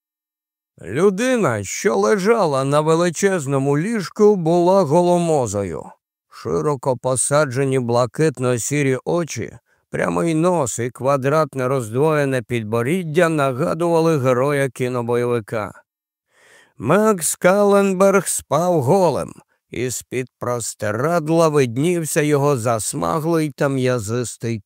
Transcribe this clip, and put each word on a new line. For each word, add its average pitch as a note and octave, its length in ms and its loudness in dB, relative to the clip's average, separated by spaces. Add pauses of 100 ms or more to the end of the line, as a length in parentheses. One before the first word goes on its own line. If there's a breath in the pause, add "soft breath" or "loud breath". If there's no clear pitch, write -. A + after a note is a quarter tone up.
(800)
Людина, F#3 800 0
що G3 320 -4
лежала G3 680 0
на C#3+ 180 2
величезному D#3 960 0
ліжку, G#3 580 2
була F3 480 4
голомозою. D3 1000 0 (460)
Широко D3 680 -4
посаджені C3 840 0
блакитно-сірі B2+ 1300 0
очі, D#3 520 -6 (320)
прямий E3+ 460 0
нос D#3+ 440 0
і A#2+ 100 -4
квадратне C3+ 800 0
роздвоєне C3+ 720 0
підборіддя C3+ 880 0
нагадували D#3+ 880 0
героя C3 500 2
кінобойовика. A#2+ 1120 -4 (920 soft breath)
Макс F#3 580 0
Каленберг G3 920 2
спав E3 540 0
голим, C3 520 0 (360)
і B2+ 200 -6
з-під B2 380 -8 (120)
простирадла D3 1080 -2
виднівся D3 760 0
його D3 360 2
засмаглий D#3 920 -2
та C#3+ 180 -2
м'язистий A#2+ 960 -4